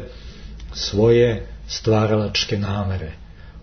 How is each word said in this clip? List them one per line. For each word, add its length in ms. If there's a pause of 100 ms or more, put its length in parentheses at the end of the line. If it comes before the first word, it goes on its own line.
(720)
svoje 760 (200)
stvaralačke 920
namere. 540 (520)